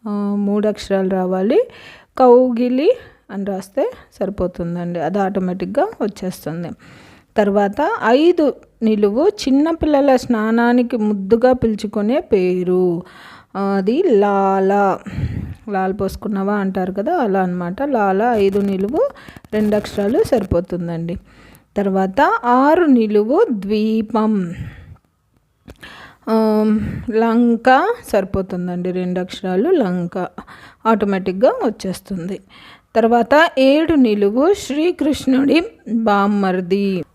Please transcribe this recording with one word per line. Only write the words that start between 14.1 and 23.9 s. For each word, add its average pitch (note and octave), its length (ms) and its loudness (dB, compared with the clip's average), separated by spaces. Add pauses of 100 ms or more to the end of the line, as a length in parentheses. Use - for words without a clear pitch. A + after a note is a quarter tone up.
లాల F#3+ 220 -2
పోసుకున్నావా G3 600 -4
అంటారు F#3+ 380 -2
కదా, A#3+ 260 -2
అలా G3 240 0
అనమాట. F3+ 400 -4
లాల G#3 400 0
ఐదు G#3 380 2
నిలువు G3+ 500 -2 (440)
రెండు G#3+ 220 0
అక్షరాలు G#3 480 -2
సరిపోతుందండి. F3 920 -2 (640)
తర్వాత F#3+ 440 0 (220)
ఆరు C#4 420 4
నిలువు A3+ 680 2
ద్వీపం, G#3+ 1000 -2 (1800)